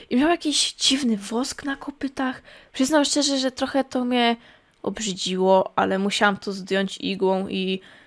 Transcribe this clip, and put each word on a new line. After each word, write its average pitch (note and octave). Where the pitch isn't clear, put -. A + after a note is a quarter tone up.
i -
miał C#4+
jakiś D#4+
dziwny B3+
wosk A3
na C#4
kopytach. C4
Przyznam C#4+
szczerze, C#4
że C4
trochę C4
to B3+
mnie A#3+
obrzydziło, F#3+
ale F#3+
musiałam G3+
to G3+
zdjąć G3
igłą F#3+
i F#3+